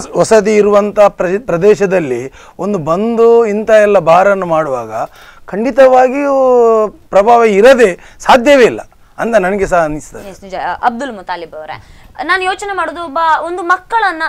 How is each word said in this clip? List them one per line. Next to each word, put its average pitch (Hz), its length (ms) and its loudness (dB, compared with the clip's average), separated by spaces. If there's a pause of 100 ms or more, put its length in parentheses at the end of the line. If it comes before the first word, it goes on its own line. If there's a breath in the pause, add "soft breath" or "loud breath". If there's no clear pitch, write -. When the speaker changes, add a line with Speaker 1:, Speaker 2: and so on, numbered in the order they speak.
(180)
Speaker 1:
ವಸತಿ 214 380 2
ಇರುವಂಥ 208 440 2
ಪ್ರ-, 196 400 0
ಪ್ರದೇಶದಲ್ಲಿ 175 920 -2 (280 soft breath)
ಒಂದು 202 200 -4
ಬಂದು 226 680 2
ಇಂಥ 208 240 -4
ಎಲ್ಲ 208 300 4
ಬಾರನ್ನು 185 460 2
ಮಾಡುವಾಗ 143 460 -4 (540 soft breath)
ಖಂಡಿತವಾಗಿಯೂ 262 880 2 (760)
ಪ್ರಭಾವ 233 340 4
ಇರದೆ 220 760 2
ಸಾಧ್ಯವೇ 254 460 4
ಇಲ್ಲ 113 160 -2 (380)
ಅಂತ 226 160 -2
ನನಗೆ 190 320 -2
ಸಹ 175 160 0
ಅನಿಸ್ತದೆ. 196 460 -10
Speaker 2:
ಎಸ್, 185 140 -20
ನಿಜ. 190 100 -16 (300)
ಅಬ್ದುಲ್ 240 320 -6
ಮುತಾಲಿಬ್ 175 400 -14
ಅವರೇ, 156 280 -16 (400 soft breath)
ನಾನ್ 359 200 -2
ಯೋಚನೆ 403 300 -6
ಮಾಡೋದು 339 300 -8
ಒಬ್ಬ, 285 160 -8 (220)
ಒಂದು 349 220 -8
ಮಕ್ಕಳನ್ನ, 370 640 -4